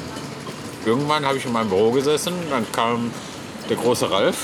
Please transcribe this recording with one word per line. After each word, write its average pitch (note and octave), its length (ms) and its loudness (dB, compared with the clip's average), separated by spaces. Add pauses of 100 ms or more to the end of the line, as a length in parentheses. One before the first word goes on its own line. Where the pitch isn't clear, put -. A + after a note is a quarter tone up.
(840)
Irgendwann D3 400 2
hab C3+ 100 2
ich C3 100 -2
in B2+ 60 -2
meinem A2+ 180 2
Büro G2+ 220 6
gesessen, C#3+ 420 2 (180)
dann A#2+ 200 0
kam A#2 400 0 (580)
der G#2+ 80 0
große A#2 340 2
Ralf, A2 320 4